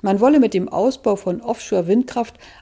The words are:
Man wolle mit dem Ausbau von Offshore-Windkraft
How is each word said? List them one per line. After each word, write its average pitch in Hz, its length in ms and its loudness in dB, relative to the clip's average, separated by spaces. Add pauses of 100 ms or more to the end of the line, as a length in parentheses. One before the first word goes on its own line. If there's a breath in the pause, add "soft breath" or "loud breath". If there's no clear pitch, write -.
Man 202 180 0
wolle 277 200 6
mit 226 140 2
dem 185 140 0
Ausbau 214 480 -2
von 190 240 -6
Offshore-Windkraft 233 960 -2 (260 loud breath)